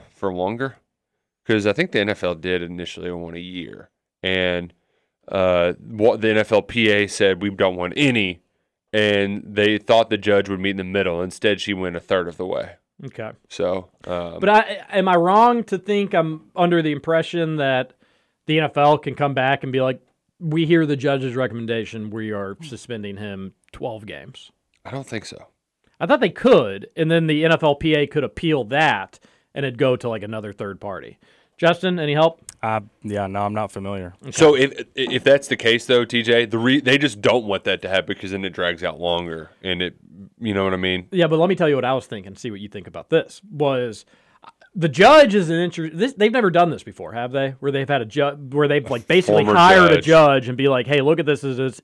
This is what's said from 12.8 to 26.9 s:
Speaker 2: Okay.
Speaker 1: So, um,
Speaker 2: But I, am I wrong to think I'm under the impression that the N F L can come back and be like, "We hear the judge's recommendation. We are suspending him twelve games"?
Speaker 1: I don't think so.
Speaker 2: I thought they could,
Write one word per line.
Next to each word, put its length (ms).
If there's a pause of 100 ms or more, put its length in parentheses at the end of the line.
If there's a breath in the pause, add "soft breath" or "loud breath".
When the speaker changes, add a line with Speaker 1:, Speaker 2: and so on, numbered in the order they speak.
Speaker 2:
Okay. 240 (180)
Speaker 1:
So, 440 (160)
um, 320
Speaker 2:
But 100
I, 400
am 180
I 100
wrong 480
to 120
think 380
I'm 400
under 260
the 100
impression 640
that 360 (540)
the 100
N 60
F 120
L 220
can 160
come 220
back 260
and 100
be 100
like, 200 (380)
"We 260
hear 180
the 120
judge's 400
recommendation. 720
We 220
are 320
suspending 540
him 360 (180)
twelve 360
games"? 440 (320)
Speaker 1:
I 60
don't 160
think 200
so. 240 (500)
Speaker 2:
I 80
thought 140
they 100
could, 640